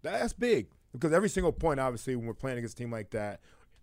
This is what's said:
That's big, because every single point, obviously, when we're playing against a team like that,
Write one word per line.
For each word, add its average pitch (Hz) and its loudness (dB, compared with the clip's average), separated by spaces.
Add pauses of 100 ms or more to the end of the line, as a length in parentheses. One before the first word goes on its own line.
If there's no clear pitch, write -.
That's 226 -2
big, 214 2 (260)
because 147 0
every 185 6
single 180 2
point, 151 0
obviously, 127 -2
when 117 -4
we're 113 -6
playing 131 -6
against 117 -8
a 120 -8
team 117 -6
like 110 -8
that, 104 -6 (420)